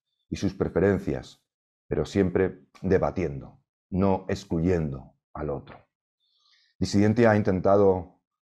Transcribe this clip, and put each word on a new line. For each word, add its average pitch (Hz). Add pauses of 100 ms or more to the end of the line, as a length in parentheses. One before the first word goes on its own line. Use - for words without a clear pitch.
(300)
y 85
sus 98
preferencias, 85 (400)
pero 78
siempre 92 (120)
debatiendo, 78 (300)
no 92
excluyendo 82 (180)
al 76
otro. - (960)
Disidentia 110
ha 107
intentado 98 (240)